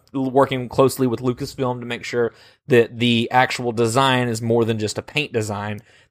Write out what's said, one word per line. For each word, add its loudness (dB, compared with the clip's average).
l-, -4
working 0
closely 2
with -2
Lucasfilm -4
to -10
make -8
sure -2
that 4
the 2
actual 2
design 2
is -4
more 2
than 0
just -4
a -6
paint -6
design, -4